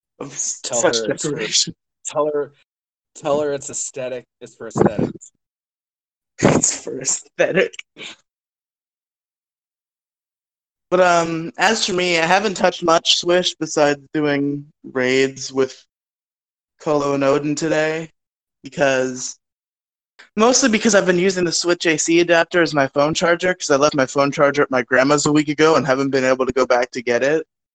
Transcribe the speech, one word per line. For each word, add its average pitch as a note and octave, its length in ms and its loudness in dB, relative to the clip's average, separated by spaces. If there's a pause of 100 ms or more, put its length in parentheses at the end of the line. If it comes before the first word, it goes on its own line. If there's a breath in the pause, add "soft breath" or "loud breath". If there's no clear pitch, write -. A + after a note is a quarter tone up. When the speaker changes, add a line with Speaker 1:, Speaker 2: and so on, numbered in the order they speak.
(200)
Speaker 1:
of C#3 120 -12
s-, - 300 -10
Speaker 2:
Tell - 180 -6
Speaker 1:
such C#3+ 180 2
Speaker 2:
her A2+ 140 -4
it's - 120 -6
for D3+ 80 -4
Speaker 1:
decoration. B2 440 -4 (300)
Speaker 2:
tell D3+ 280 -2
her, C#3+ 200 -6 (640 soft breath)
tell D3+ 260 -2
her C#3+ 120 -4
it's C#3 160 -10
aesthetic. B2+ 560 -10 (140)
It's - 160 -20
for A#2+ 120 -16
aesthetics. - 680 -2
Speaker 1:
<laughs> - 60 -20 (1000)
It's - 400 2
for C3+ 200 -12
aesthetic. - 720 -2 (3250 loud breath)
But, F3+ 120 2
um, E3 560 2
as G#3+ 280 2
for G#3 60 -4
me, F3+ 260 0
I E3 80 2
haven't F#3+ 300 2
touched F3+ 260 0
much E3 360 2
Swish F3+ 380 0
besides D3 440 0 (140)
doing C#3+ 580 -2 (120)
raids C3 680 -2
with C3 340 -4 (960)
Colo C#3+ 340 -2
and C#3 120 -2
Odin D3 300 0
today, D#3 560 -4 (520)
because, C3 760 -2 (1000 loud breath)
mostly B3 320 4
because G#3+ 260 2
I've F#3 100 4
been F3+ 140 2
using F3+ 240 0
the E3 80 -2
Switch F3 340 -2
A D#3+ 120 2
C E3 240 2
adapter E3+ 400 2
as D3 120 0
my C#3 140 2
phone D3 260 0
charger, E3+ 400 0
'cause - 160 -8
I D3 60 4
left D3 200 2
my C3+ 100 2
phone C#3 260 0
charger C#3+ 300 2
at - 100 0
my B2+ 100 0
grandma's C3+ 440 2
a D3 80 2
week D3+ 160 2
ago D#3 260 4
and C3 100 0
haven't C3+ 260 0
been C3 120 0
able C3 220 2
to B2 80 -4
go B2+ 120 2
back B2 260 0
to B2+ 100 -8
get A#2+ 200 -2
it. D#3 240 0 (280)